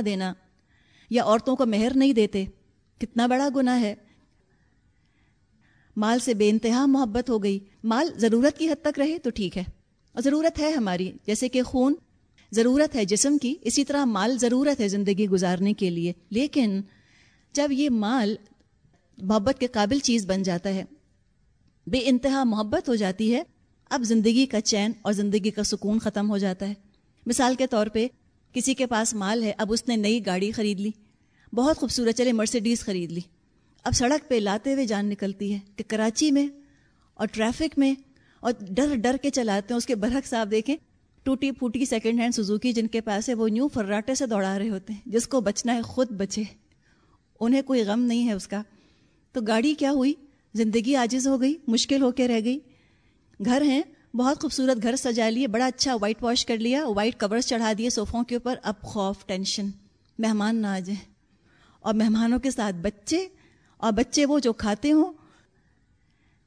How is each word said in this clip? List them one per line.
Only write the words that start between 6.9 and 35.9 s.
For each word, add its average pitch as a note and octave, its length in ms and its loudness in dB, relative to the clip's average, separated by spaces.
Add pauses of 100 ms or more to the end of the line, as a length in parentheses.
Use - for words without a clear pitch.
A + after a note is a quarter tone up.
ہو A3 120 0
گئی۔ G3 160 0 (260)
مال A#3+ 320 0
ضرورت A#3 420 4
کی D#4+ 100 0
حد E4 140 -2
تک D4 160 -2
رہے D#4 200 0
تو B3+ 120 -6
ٹھیک G3 280 -6
ہے، F3+ 60 -4 (480)
اور B3 100 -6
ضرورت D#4 360 2
ہے D4+ 140 0
ہماری، F#3 400 -2 (140)
جیسے A3 220 -2
کہ B3+ 140 0
خون C4 320 2 (580)
ضرورت C4 440 2
ہے G#3+ 80 0
جسم C#4 340 2
کی، B3+ 220 -2
اسی B3+ 240 0
طرح C#4+ 200 -2
مال A3+ 340 0
ضرورت C4 420 2
ہے G3+ 80 0
زندگی G3+ 400 0
گزارنے F#3 440 2
کے G3 180 -2
لیے۔ E3+ 220 -2 (180)
لیکن A3+ 500 0 (720)
جب C#4+ 180 0
یہ C#4 200 0
مال A3 460 0 (840)
محبت G#3+ 420 0
کے B3 60 0
قابل A3 320 0
چیز A#3 280 0
بن F#3+ 160 0
جاتا F3+ 260 -2
ہے، F#3+ 160 -4 (1000)
بے A3+ 180 0
انتہا C4+ 400 2
محبت G#3+ 440 -2
ہو A#3+ 60 2
جاتی G#3+ 400 0
ہے، D4 80 0 (480)
اب C4 120 -2
زندگی A3+ 440 4
کا A3+ 140 0
چین G#3+ 320 0 (100)
اور G#3 100 0
زندگی G3+ 380 0
کا G#3 120 -4
سکون G#3 360 -2
ختم G#3 320 -2
ہو G3+ 80 0
جاتا G3 300 -2
ہے۔ G3+ 60 -6 (520)
مثال B3 280 2
کے B3+ 120 0
طور G#3+ 200 2
پہ A3+ 220 -2 (440)
کسی C4 220 0
کے B3+ 120 -2
پاس A#3 280 -2
مال G#3+ 280 -2
ہے، G#3 160 0
اب G#3+ 140 -2
اس A#3 160 -4
نے A#3 80 0
نئی G#3+ 300 0
گاڑی F#3+ 240 -2
خرید G#3 300 -2
لی، G#3 100 -4 (640)
بہت C#4 220 2
خوبصورت، A#3 380 0
چلے B3 180 2
مرسیڈیز A3+ 480 0
خرید F3 320 -6
لی، F3 80 -6 (640)
اب D#3 80 -2
سڑک C4 360 2
پہ C4 60 0
لاتے A3 400 0
ہوئے C4+ 120 0
جان G3+ 200 -2
نکلتی G3+ 480 -4
ہے G3+ 40 -4 (180)
کہ A3 120 -8
کراچی A3 420 0